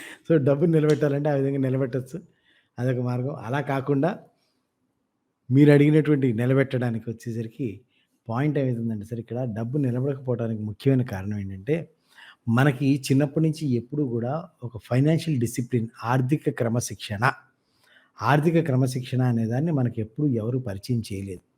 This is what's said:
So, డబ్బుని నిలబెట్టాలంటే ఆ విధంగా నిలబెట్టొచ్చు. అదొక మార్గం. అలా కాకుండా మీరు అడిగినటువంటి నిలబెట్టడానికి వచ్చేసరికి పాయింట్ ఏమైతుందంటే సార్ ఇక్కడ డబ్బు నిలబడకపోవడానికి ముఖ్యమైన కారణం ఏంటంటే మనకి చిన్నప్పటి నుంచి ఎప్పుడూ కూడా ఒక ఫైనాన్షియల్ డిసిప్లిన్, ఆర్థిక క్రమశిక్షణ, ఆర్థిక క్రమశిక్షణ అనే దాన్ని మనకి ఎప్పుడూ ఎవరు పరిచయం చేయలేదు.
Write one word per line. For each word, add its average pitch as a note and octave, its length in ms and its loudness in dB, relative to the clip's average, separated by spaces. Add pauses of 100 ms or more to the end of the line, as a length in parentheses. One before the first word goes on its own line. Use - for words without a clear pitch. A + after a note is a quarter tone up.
(220)
So, E3 160 4
డబ్బుని D3 340 4
నిలబెట్టాలంటే D3 580 2
ఆ D3 40 2
విధంగా C#3 240 0
నిలబెట్టొచ్చు. C3 600 -2 (640)
అదొక B2 200 0
మార్గం. B2 360 -4
అలా C3 260 -6
కాకుండా C#3 580 -2 (1300)
మీరు D3 200 8
అడిగినటువంటి D3 600 4
నిలబెట్టడానికి B2 760 0
వచ్చేసరికి A2+ 580 -8 (600)
పాయింట్ C#3 300 -2
ఏమైతుందంటే A#2 480 -2
సార్ A2+ 140 -8
ఇక్కడ A#2 240 -6
డబ్బు A#2 340 -4
నిలబడకపోవడానికి B2+ 840 -2
ముఖ్యమైన B2 420 0
కారణం G#2 360 -6
ఏంటంటే G2 360 -6 (720)
మనకి C3+ 640 2
చిన్నప్పటి D3 340 2
నుంచి D#3 300 -2
ఎప్పుడూ C#3+ 320 -4
కూడా A#2+ 420 -4 (140)
ఒక A2+ 140 -10
ఫైనాన్షియల్ D3+ 600 0
డిసిప్లిన్, A#2 480 -2 (160)
ఆర్థిక C3 460 0
క్రమశిక్షణ, A#2 840 -2 (880)
ఆర్థిక D3+ 440 4
క్రమశిక్షణ B2+ 560 0
అనే A#2 240 0
దాన్ని C3 260 -2
మనకి A#2+ 300 -2
ఎప్పుడూ D3 260 -4
ఎవరు A#2 300 -2
పరిచయం A#2 420 -4
చేయలేదు. G2 440 -10 (140)